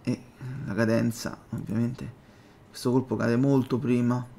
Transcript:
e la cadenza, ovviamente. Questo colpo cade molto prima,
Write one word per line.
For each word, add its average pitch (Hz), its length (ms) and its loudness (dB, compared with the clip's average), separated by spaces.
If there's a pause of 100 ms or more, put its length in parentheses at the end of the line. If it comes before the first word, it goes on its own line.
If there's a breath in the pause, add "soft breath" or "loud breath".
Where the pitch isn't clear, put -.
e - 180 -2 (460)
la - 80 -4
cadenza, 113 640 0 (140)
ovviamente. 120 640 -4 (520 loud breath)
Questo - 240 -4
colpo 123 240 0
cade 117 200 2
molto 131 420 4
prima, 123 460 2 (140)